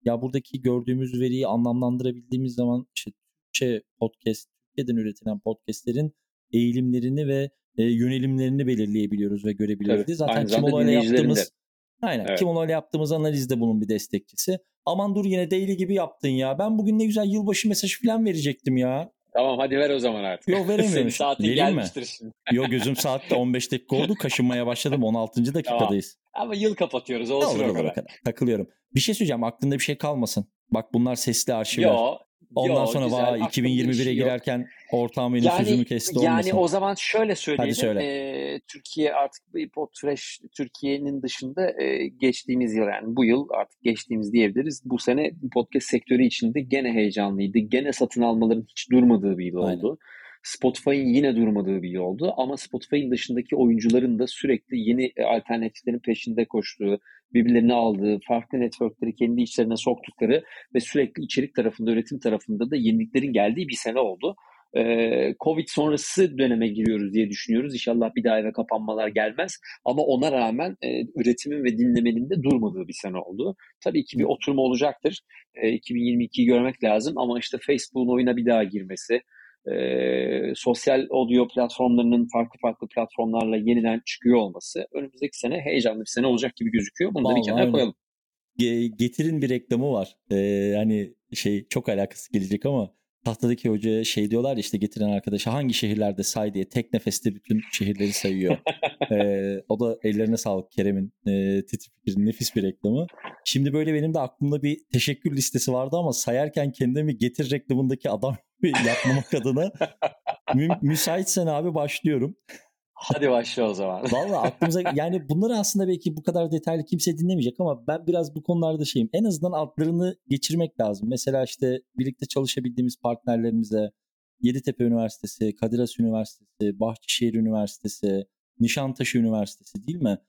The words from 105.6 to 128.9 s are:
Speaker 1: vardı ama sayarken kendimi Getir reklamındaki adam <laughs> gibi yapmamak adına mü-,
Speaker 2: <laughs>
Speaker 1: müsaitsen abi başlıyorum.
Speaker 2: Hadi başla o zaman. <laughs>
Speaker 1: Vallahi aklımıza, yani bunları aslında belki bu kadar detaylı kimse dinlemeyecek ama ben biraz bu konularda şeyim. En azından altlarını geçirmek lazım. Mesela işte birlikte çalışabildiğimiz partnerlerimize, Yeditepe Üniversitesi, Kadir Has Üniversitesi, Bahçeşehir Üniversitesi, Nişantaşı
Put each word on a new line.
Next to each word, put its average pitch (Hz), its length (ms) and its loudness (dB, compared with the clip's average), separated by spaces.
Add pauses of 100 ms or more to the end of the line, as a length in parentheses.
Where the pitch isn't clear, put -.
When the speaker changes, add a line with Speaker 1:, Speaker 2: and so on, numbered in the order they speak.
Speaker 1:
vardı 135 240 -2
ama 165 160 0
sayarken 143 580 0
kendimi 135 460 0
Getir 123 340 -2
reklamındaki 135 580 0
adam 110 260 -2 (120)
<laughs> - 160 -8
gibi 170 80 4 (160)
yapmamak 131 460 0
adına 135 380 0 (840)
mü-, 156 220 2
Speaker 2:
<laughs> - 40 -6
Speaker 1:
müsaitsen 165 680 0
abi 156 280 0
başlıyorum. 147 600 0 (560)
Speaker 2:
Hadi - 360 -2
başla 120 400 0
o 104 40 -2
zaman. 95 300 -4
<laughs> 131 80 -2
Speaker 1:
Vallahi 151 360 0
aklımıza, 170 340 0 (140)
yani 156 340 -2
bunları 196 260 2
aslında 196 320 0
belki 175 300 -2
bu 151 60 -12
kadar 170 280 0
detaylı 165 340 -2
kimse 165 320 -2
dinlemeyecek 160 420 0
ama 139 280 -2
ben 160 200 -4
biraz 170 280 0
bu 151 80 -10
konularda 160 420 0
şeyim. 113 280 0
En 190 100 2
azından 180 280 0
altlarını 170 640 -2 (140)
geçirmek 151 500 -2
lazım. 104 300 0
Mesela 131 340 0
işte 127 380 -2 (160)
birlikte 127 280 -4
çalışabildiğimiz 123 760 -2
partnerlerimize, 113 920 0 (500)
Yeditepe 123 420 0
Üniversitesi, 110 720 -2
Kadir 113 240 -2
Has 120 200 -2
Üniversitesi, 107 800 -2
Bahçeşehir 113 540 -2
Üniversitesi, 104 920 -2 (340)
Nişantaşı 127 580 0